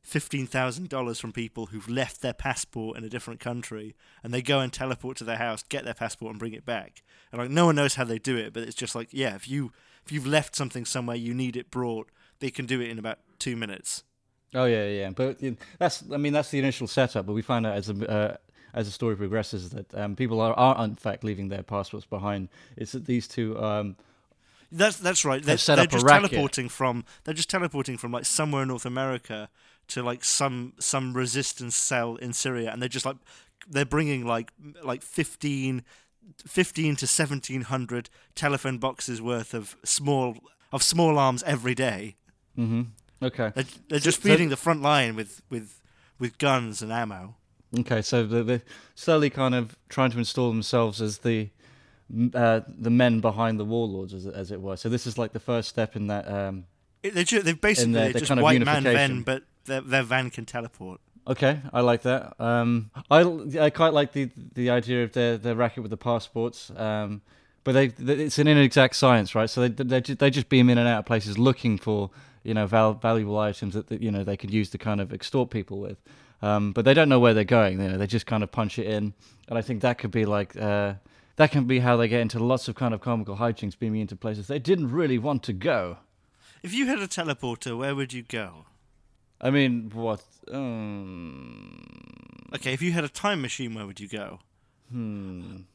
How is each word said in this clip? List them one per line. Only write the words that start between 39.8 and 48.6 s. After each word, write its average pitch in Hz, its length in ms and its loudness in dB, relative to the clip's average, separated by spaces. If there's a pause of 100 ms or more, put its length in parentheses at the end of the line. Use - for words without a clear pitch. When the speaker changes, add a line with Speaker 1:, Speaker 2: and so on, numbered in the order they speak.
Speaker 1:
small, 135 500 0 (380)
of 139 100 0
small 165 340 4
arms 131 260 4
every 127 320 -2
day. 107 400 -2 (420)
Speaker 2:
Mm-hmm. 113 240 0 (420)
Okay. 120 300 -2
Speaker 1:
They're, - 100 -4 (260)
they're 147 100 0
Speaker 2:
So, 139 60 -2
Speaker 1:
just 165 180 2
Speaker 2:
so - 60 6
Speaker 1:
feeding 156 200 8
the 135 80 -2
front 160 240 0
line 139 340 4
with, 107 340 -10
with, 110 300 -10 (380)
with 123 220 -6
guns 123 420 0
and 107 100 -8
ammo. 107 440 -6 (420)
Speaker 2:
Okay, 120 240 0
so 120 240 2
they're, 117 180 0
they're 117 180 0 (340)